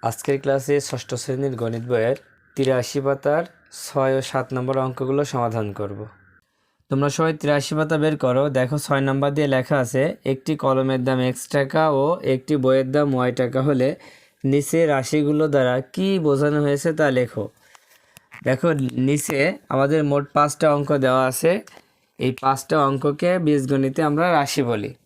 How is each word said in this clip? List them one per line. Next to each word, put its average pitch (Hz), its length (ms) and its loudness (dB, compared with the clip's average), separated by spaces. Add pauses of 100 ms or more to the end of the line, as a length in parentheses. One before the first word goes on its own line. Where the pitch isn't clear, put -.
আজকের 135 380 -2
ক্লাসে 139 400 0
ষষ্ঠ - 340 -8
শ্রেণীর 131 420 -4
গণিত 113 280 -4
বইয়ের 120 320 2 (400)
তিরাশি 131 440 0
পাতার 143 440 0 (280)
ছয় 135 460 0
ও - 20 0
সাত 131 320 -4
নম্বর 131 260 -2
অঙ্কগুলো 131 460 -2
সমাধান 117 480 -4
করব। 104 340 -8 (800)
তোমরা 139 200 0
সবাই 160 280 0
তিরাশি 147 380 0
পাতা 156 240 0
বের 151 180 0
করো। 131 320 2
দেখো, 131 300 0
ছয় 143 220 0
নম্বর 139 300 0
দিয়ে 147 160 0
লেখা 135 320 0
আছে, 131 460 0
"একটি 135 320 -2
কলমের 131 480 0
দাম 131 140 0
এক্স 127 300 -2
টাকা 151 420 0
ও 147 300 0
একটি 135 360 0
বইয়ের 131 360 2
দাম 143 220 2
ওয়াই 123 180 2
টাকা 127 300 -2
হলে 135 340 2 (480)
নিচে 143 420 2
রাশিগুলো 151 600 0
দ্বারা 131 320 2
কী 190 380 -2
বোঝানো 147 440 2
হয়েছে 143 300 0
তা 151 180 2
লেখো।" 120 380 -2 (960)
দেখো, 131 280 0 (200)
নিচে 139 680 0 (100)
আমাদের 143 360 2
মোট 143 280 -2
পাঁচটা 147 420 2
অঙ্ক 143 240 0
দেওয়া 131 280 2
আছে। 165 340 0 (580)
এই 127 220 -2
পাঁচটা 135 460 0
অঙ্ককে 143 520 0
বীজগণিতে 139 640 0
আমরা 156 300 2
রাশি 147 300 0
বলি। 113 320 -2 (100)